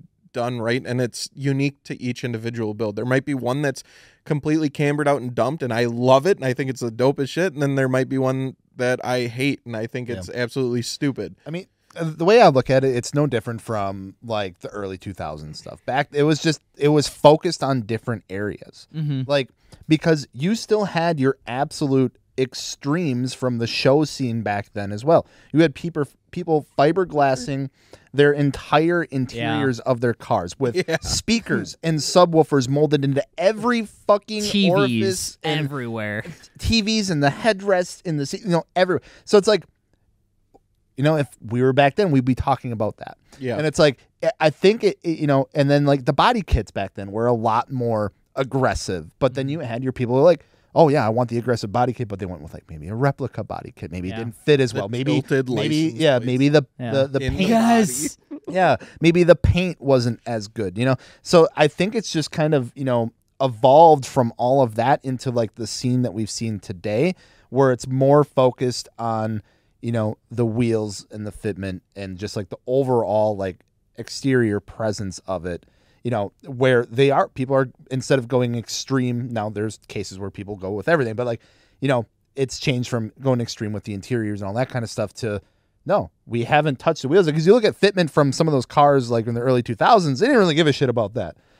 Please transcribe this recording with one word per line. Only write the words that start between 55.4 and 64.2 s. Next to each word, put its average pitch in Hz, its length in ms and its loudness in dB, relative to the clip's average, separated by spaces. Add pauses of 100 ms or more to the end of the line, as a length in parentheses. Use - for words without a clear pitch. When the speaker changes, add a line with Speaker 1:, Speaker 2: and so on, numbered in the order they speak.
Speaker 2:
maybe, 120 340 0
Speaker 1:
license 120 160 -2
Speaker 2:
yeah, 143 180 4
Speaker 1:
plates. 120 80 -4
Speaker 2:
maybe 127 220 2
the, 147 140 4 (160)
Speaker 3:
Yeah. 120 140 -6
Speaker 2:
the, 135 160 2
the 135 160 -2
Speaker 1:
In 131 100 -4
the - 40 -6
Speaker 2:
paint. 190 120 0
Speaker 1:
body. - 0 -
Speaker 3:
Yes. 226 680 2 (300)
Speaker 2:
Yeah, 175 280 2 (240)
maybe 170 240 4
the 165 120 8
paint 175 440 0
wasn't 123 440 2
as 110 240 -6
good, 101 300 -8
you 120 60 0
know? 131 120 0 (260)
So 165 340 6
I 151 100 4
think 190 300 -2
it's - 160 -6
just 156 180 -4
kind 156 240 0
of, 123 220 -2
you 139 80 -8
know, 120 260 0 (300)
evolved 135 640 6
from 120 320 0